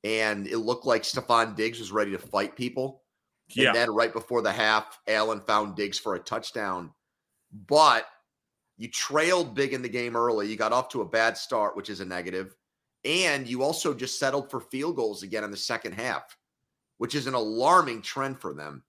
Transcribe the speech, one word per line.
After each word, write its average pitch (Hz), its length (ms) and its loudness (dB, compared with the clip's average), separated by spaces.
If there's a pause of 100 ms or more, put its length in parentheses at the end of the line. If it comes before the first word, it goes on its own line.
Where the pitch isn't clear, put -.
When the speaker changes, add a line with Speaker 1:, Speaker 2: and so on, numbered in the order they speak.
Speaker 1:
And 107 420 0
it 110 100 -2
looked 117 300 -2
like 117 160 4
Stefon 113 520 2
Diggs 113 260 -2
was 95 120 -10
ready 104 200 0
to 92 60 -4
fight - 380 -2
people. 127 460 -6 (460)
Speaker 2:
Yeah. 131 180 4
Speaker 1:
And 120 100 4
then 117 140 2
right 110 200 2
before 117 300 -2
the 104 120 2
half, 107 540 2
Allen 107 360 0
found 104 340 0
Diggs 101 220 -4
for 104 160 -4
a 87 40 -4
touchdown. 95 760 -6 (580)
But 127 540 6 (720)
you 113 100 -10
trailed 156 680 2
big 135 200 0
in 127 80 -4
the 123 80 -6
game 120 260 -4
early. 113 320 2
You 110 80 -6
got 110 160 2
off 123 200 2
to 117 100 -2
a 92 40 -4
bad 113 300 2
start, 104 400 -2
which 101 140 -10
is 95 100 -8
a 95 60 -6
negative. 92 500 -6 (480)
And 147 420 0
you 123 160 -2
also 156 300 0
just 123 260 -6
settled 139 320 -2
for 127 100 -6
field 147 360 -6
goals 107 260 -2
again 107 220 -6
in 101 60 -8
the 98 80 -12
second 110 340 -6
half, 104 460 -6 (580)
which 123 180 -4
is 135 120 -2
an 131 80 -4
alarming 123 680 4
trend 135 400 -6
for 80 140 -10
them. 73 340 -14